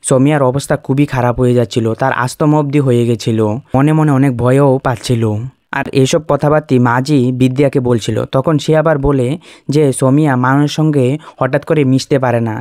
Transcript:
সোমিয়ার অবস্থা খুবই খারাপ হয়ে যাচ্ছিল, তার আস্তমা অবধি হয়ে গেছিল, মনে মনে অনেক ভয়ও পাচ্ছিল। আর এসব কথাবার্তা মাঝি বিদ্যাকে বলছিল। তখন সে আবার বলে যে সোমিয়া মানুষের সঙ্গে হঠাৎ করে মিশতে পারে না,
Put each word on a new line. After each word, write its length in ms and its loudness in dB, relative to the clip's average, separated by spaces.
সোমিয়ার 400 2
অবস্থা 340 -2
খুবই 280 -2
খারাপ 320 -2
হয়ে 160 2
যাচ্ছিল, 400 0
তার 240 -2
আস্তমা 400 0
অবধি 220 0
হয়ে 260 2
গেছিল, 340 -2
মনে 200 2
মনে 180 2
অনেক 260 2
ভয়ও 320 2
পাচ্ছিল। 400 -2
আর 220 -4
এসব 340 2
কথাবার্তা 540 0
মাঝি 380 0
বিদ্যাকে 480 0
বলছিল। 380 -2
তখন 260 0
সে 200 -2
আবার 220 2
বলে 280 0
যে 140 2
সোমিয়া 440 2
মানুষের 380 2
সঙ্গে 300 2
হঠাৎ 280 -2
করে 200 0
মিশতে 340 0
পারে 220 0
না, 200 -4